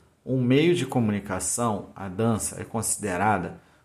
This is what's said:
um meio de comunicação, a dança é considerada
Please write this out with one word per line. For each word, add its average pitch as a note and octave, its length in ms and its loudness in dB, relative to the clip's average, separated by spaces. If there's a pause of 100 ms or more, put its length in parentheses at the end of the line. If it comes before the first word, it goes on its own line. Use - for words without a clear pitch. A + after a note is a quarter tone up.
(260)
um C3 160 0
meio C#3+ 340 4
de C3 120 -2
comunicação, G#2 1080 -2
a G2 140 -10
dança G2+ 500 0
é G2 60 -8
considerada G2 960 -2 (240)